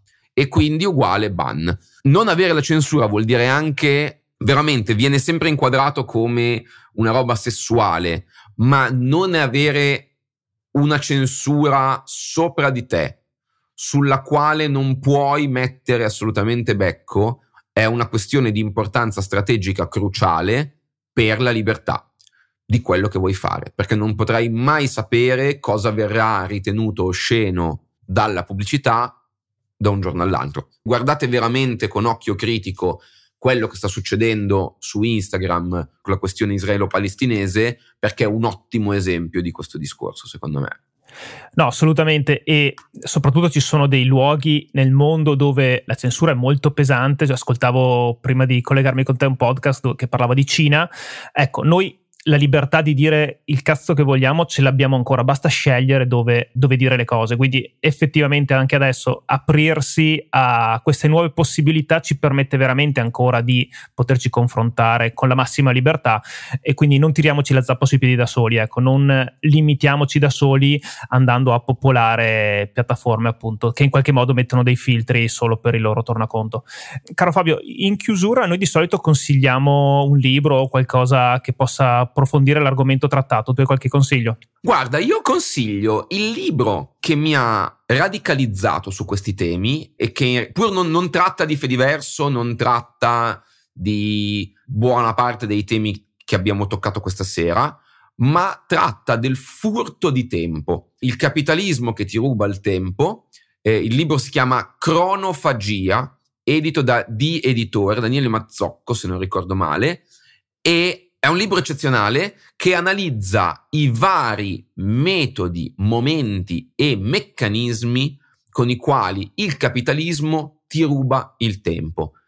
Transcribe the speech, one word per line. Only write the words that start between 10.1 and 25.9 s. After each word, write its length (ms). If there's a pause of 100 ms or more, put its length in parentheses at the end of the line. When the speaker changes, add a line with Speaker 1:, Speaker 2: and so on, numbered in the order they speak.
Speaker 1:
una 280
censura 1080
sopra 640
di 160
te, 380 (500)
sulla 480
quale 460
non 320
puoi 480
mettere 560
assolutamente 720
becco, 680 (280)
è 140
una 220
questione 440
di 80
importanza 600
strategica 680
cruciale 920 (300)
per 300
la 100
libertà 600 (540)
di 160
quello 260
che 100
vuoi 160
fare, 400
perché 220
non 200
potrai 340
mai 380
sapere 720
cosa 320